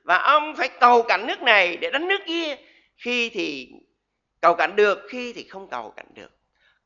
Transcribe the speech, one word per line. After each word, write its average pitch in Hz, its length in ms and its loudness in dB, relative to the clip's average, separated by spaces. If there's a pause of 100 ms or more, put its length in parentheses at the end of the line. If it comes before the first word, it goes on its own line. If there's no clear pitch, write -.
và 180 160 2
ông 285 380 0
phải 262 120 -4
cầu 240 340 4
cạnh 214 240 -2
nước 349 160 -6
này 196 340 4
để 165 140 -6
đánh 302 180 -4
nước 392 180 -2
kia, 330 300 -6 (400)
khi 240 340 -4
thì 151 420 -8 (680)
cầu 170 140 4
cạnh 170 220 -2
được, 208 340 0
khi 247 220 -12
thì 156 160 -16
không 190 220 -18
cầu 117 260 -12
cạnh - 180 -20
được. 101 160 -20 (560)